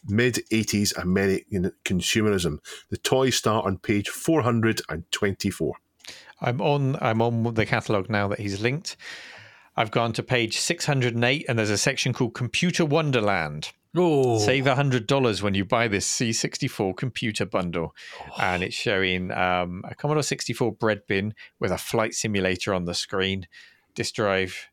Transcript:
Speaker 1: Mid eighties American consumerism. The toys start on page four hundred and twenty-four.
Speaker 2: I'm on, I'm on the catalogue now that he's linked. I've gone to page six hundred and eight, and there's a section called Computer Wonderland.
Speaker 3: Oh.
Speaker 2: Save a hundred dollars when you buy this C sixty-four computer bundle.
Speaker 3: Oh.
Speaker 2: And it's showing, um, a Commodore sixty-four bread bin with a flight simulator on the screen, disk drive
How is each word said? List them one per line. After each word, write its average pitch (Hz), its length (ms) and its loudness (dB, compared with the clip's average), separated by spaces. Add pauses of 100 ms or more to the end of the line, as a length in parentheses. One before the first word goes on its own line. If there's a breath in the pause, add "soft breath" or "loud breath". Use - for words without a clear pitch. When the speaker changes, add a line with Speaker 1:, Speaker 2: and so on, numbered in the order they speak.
Speaker 1:
Mid 110 320 2 (100)
eighties 107 420 2
American 95 760 0 (120)
consumerism. 92 760 0 (300 loud breath)
The 104 80 -6
toys 131 380 2
start 110 300 0
on 95 120 0
page 101 320 -2
four 160 320 0
hundred 113 480 2
and 82 220 -8
twenty-four. 95 640 -2 (680 loud breath)
Speaker 2:
I'm 123 200 -2
on, 143 400 0
I'm 113 200 2
on 117 340 0
the 110 100 2
catalogue 107 440 0
now 101 180 0
that 101 120 -4
he's 98 220 -6
linked. 135 360 -4 (760 loud breath)
I've 110 160 0
gone 117 220 0
to 113 100 -4
page 117 360 0
six - 260 -2
hundred 123 300 0
and 117 80 2
eight, 139 260 2
and 120 80 2
there's 107 120 2
a 101 80 2
section 127 360 0
called 117 220 0
Computer 170 500 0
Wonderland. 104 840 0 (240)
Speaker 3:
Oh. 143 440 4
Speaker 2:
Save 127 280 4
a 135 80 4
hundred 127 320 2
dollars 123 340 2
when 101 140 0
you 98 100 2
buy 117 220 2
this 101 180 0
C 117 280 0
sixty-four - 640 -2
computer 113 500 -4
bundle. 87 500 -2 (260 loud breath)
Speaker 3:
Oh. - 200 -16
Speaker 2:
And 92 220 2
it's - 120 -6
showing, 92 560 0
um, 90 580 0
a - 60 -12
Commodore 147 280 0
sixty-four - 500 -2
bread 107 340 0
bin 104 260 -2 (260 loud breath)
with 95 120 -2
a 90 60 -2
flight - 360 -2
simulator 98 600 0
on 90 120 0
the 87 80 -4
screen, 95 540 -2 (480 loud breath)
disk - 200 -4
drive 95 580 0